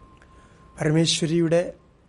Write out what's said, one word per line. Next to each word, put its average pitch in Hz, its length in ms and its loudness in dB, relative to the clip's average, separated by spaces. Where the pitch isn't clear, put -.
പരമേശ്വരിയുടെ 165 1000 0